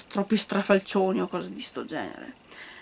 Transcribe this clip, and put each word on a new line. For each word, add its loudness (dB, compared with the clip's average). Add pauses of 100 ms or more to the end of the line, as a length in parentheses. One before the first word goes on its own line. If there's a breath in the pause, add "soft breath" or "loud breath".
troppi 2
strafalcioni 4
o 0
cose -6
di -10
sto -6
genere. -8 (480 loud breath)